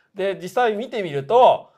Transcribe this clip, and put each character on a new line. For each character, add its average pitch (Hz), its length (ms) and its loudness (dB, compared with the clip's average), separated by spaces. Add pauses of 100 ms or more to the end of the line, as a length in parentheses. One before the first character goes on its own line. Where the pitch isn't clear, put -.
(140)
で、 190 280 -4
実 180 80 -12
際 233 260 0
見 233 140 -10
て 226 120 -6
み 175 80 -6
る 139 160 -6
と、 220 520 2